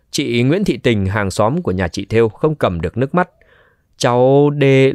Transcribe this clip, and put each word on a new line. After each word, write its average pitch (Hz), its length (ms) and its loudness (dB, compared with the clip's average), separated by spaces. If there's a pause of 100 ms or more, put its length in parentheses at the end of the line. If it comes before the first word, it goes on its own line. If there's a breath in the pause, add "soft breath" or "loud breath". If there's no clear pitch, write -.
(120)
Chị 120 320 -2
Nguyễn 165 200 0
Thị 151 140 -2
Tình, 107 280 0
hàng 98 260 -2
xóm 123 300 -2
của 127 100 -4
nhà 92 160 -2
chị 98 180 -8
Thêu, 113 240 2
không 156 260 -4
cầm 92 260 -4
được 82 160 -6
nước 139 180 -4
mắt. 180 140 0 (680 soft breath)
"Cháu 131 520 2 (120)
D - 20 4 (320)